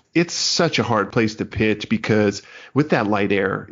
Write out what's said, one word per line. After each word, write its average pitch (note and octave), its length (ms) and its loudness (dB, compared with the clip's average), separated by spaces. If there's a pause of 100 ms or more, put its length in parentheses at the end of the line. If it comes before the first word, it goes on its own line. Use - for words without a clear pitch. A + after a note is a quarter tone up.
(140)
It's E3+ 220 0
such - 420 0
a A#2 60 2
hard G#2 280 0
place A2+ 240 0
to - 100 -6
pitch G#2+ 440 -2
because G#2+ 540 2 (320)
with D3+ 160 2
that A#2+ 160 2
light G2+ 240 0
air, G2 400 0